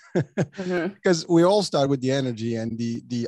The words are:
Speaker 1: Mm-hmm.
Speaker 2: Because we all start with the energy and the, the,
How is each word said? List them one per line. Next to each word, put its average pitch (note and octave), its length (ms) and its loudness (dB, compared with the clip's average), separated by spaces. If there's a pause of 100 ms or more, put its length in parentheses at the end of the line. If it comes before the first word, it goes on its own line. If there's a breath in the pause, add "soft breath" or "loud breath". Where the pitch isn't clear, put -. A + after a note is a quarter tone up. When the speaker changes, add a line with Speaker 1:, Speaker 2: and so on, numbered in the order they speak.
(160)
Speaker 1:
Mm-hmm. F3+ 800 -4
Speaker 2:
Because F3 340 0
we E3+ 140 6
all G3+ 180 4
start C#3+ 260 0
with C3+ 140 0
the C3 100 0
energy A#2+ 440 -2
and A2+ 240 -4
the, A#2 280 -4
the, A#2+ 200 -4